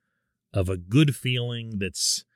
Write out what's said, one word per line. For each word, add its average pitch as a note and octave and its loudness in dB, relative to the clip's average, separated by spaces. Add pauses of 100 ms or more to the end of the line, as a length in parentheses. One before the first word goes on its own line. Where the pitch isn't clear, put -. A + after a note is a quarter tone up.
(500)
of F#2+ 0
a F#2+ -2
good A#2+ 4
feeling A#2+ -4
that's - -2 (120)